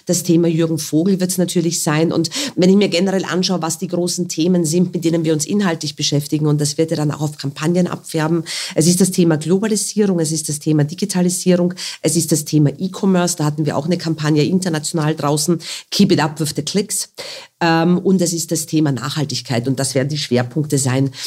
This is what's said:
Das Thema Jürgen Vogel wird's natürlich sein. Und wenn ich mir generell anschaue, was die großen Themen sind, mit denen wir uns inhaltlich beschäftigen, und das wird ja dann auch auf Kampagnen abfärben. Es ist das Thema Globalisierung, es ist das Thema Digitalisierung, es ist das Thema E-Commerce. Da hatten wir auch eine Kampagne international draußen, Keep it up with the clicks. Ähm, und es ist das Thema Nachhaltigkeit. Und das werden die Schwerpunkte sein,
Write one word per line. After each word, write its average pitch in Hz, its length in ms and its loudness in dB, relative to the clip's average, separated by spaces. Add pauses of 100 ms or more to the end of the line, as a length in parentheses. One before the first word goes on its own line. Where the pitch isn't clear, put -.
Das - 180 -2
Thema 170 240 4
Jürgen 165 300 0
Vogel 175 420 0
wird's 185 180 -2
natürlich 170 420 0
sein. 156 300 2
Und 156 180 0 (280)
wenn 180 140 6
ich 190 40 8
mir 202 140 4
generell 180 360 0
anschaue, 175 380 -2
was 165 160 -4
die 190 80 -6
großen 175 400 -2
Themen 175 380 2
sind, 165 280 2
mit 165 120 -4
denen 165 180 2
wir 160 100 0
uns 156 140 0
inhaltlich 170 480 -2
beschäftigen, 147 540 0
und 147 120 2
das 147 160 -2
wird 160 140 0
ja 160 60 0
dann 151 160 -2
auch 147 80 -8
auf 151 180 -4
Kampagnen 165 480 0
abfärben. 160 560 -2 (320)
Es 160 140 4
ist 180 120 2
das 185 120 4
Thema 165 240 4
Globalisierung, 196 800 0
es 156 140 0
ist 156 160 -4
das 147 100 -6
Thema 151 240 2
Digitalisierung, 180 920 0 (280)
es 160 160 0
ist 160 160 0
das 151 120 2
Thema 151 320 4
E-Commerce. 185 600 0
Da 151 80 -2
hatten 151 200 0
wir 131 120 0
auch 151 100 -2
eine 175 100 0
Kampagne 156 460 0
international 160 720 0
draußen, 151 460 0 (320)
Keep 202 180 4
it 147 100 4
up 151 200 -2
with 151 160 -4
the 147 60 -4
clicks. - 480 -4 (500)
Ähm, 170 380 4
und 190 240 2
es 165 100 0
ist 165 180 -6
das 160 160 -2
Thema 156 240 0
Nachhaltigkeit. 131 800 -4
Und 127 100 -2
das 135 160 -4
werden 135 140 0
die 151 100 -4
Schwerpunkte 143 600 0
sein, 131 320 0 (160)